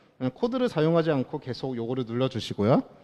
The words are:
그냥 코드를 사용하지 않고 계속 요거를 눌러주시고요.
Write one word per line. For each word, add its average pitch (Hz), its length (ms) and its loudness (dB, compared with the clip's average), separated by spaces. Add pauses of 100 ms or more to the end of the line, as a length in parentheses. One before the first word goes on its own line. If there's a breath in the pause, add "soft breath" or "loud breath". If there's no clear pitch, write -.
(180 soft breath)
그냥 127 160 -2
코드를 247 340 0
사용하지 160 440 2
않고 139 260 -2
계속 131 380 -6
요거를 117 300 -4
눌러주시고요. 120 760 2 (220 soft breath)